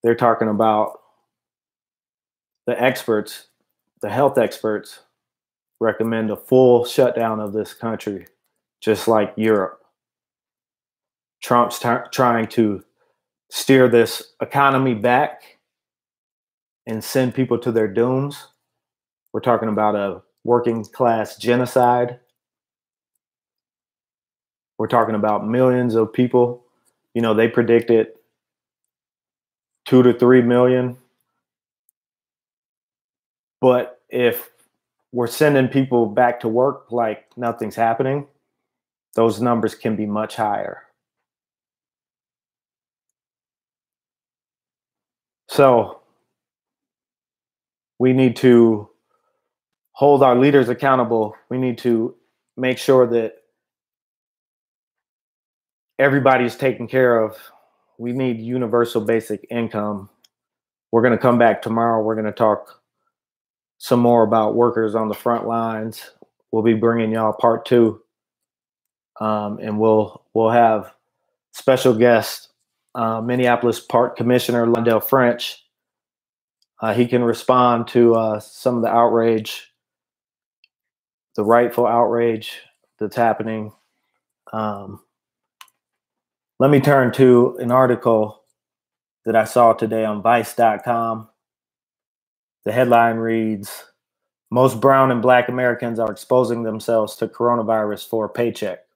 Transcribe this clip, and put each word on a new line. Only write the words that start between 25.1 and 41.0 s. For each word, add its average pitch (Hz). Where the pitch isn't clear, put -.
about 104
millions 123
of 110
people. 123
You 117
know, 113
they 113
predicted 117
two 127
to 123
three 123
million. 123
But 123
if 120
we're 120
sending 139
people 127
back 120
to -
work 127
like 113
nothing's 117
happening, 131
those 110
numbers 117
can 110
be 107
much 104
higher. 101